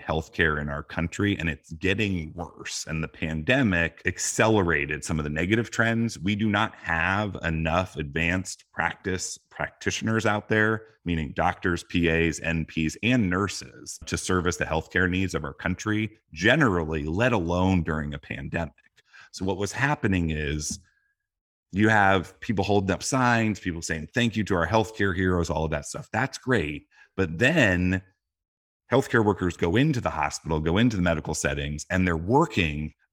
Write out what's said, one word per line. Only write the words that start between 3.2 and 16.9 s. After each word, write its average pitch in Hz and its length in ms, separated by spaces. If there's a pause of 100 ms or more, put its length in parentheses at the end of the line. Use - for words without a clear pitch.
accelerated 85 1000
some 80 160
of 76 40
the 73 80
negative 92 400
trends. 113 480
We 143 160
do 107 120
not 104 280
have 92 680
enough 80 520
advanced 82 760
practice - 680 (100)
practitioners 104 800
out 104 200
there, 110 360 (220)
meaning 80 300
doctors, 87 480
P 85 240
As, 82 340
N 82 240
Ps, 78 360
and 113 300
nurses 92 760
to - 100
service 87 420
the 76 80
healthcare 87 440
needs 90 240
of 76 100
our 69 100
country 104 580 (220)
generally, 87 720